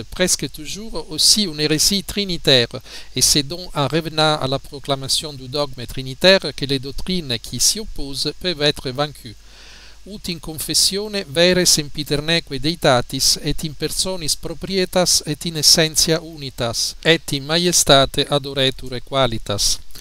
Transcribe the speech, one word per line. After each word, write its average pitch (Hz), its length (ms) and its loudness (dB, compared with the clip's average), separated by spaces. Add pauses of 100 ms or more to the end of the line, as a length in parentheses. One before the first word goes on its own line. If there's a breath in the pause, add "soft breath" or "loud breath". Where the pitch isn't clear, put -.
presque 175 420 0
toujours 175 600 -10
aussi 156 320 4
une 151 160 -6
hérésie 151 440 2
trinitaire, 160 640 2 (460 loud breath)
et 131 60 0
c'est 147 220 4
donc 175 320 -10
en 143 120 2
revenant 156 520 0
à 131 80 -2
la 135 100 0
proclamation 135 760 -4
du 131 140 -14
dogme 139 380 -4
trinitaire 143 680 2
que 147 100 -6
les 135 140 0
doctrines 139 580 -4
qui 120 220 -8
s'y - 200 2
opposent 143 600 -4
peuvent 165 240 -4
être 147 260 0
vaincues. 127 460 -6 (720 loud breath)
Ut 196 220 -12
in 170 100 -6
confessione 196 880 -2
vere 175 380 4
sempiterneque 151 920 0
deitatis, 147 840 2
et 147 120 0 (100)
in 151 80 -6
personis 160 640 -2
proprietas, 185 920 0
et 151 180 -4
in 165 120 -4
essentia 160 640 4
unitas, 139 720 -6 (100)
et 165 140 6 (140)
in 139 80 -2
majestate 147 880 4
adoretur 135 760 -2
qualitas. 113 720 0 (240 loud breath)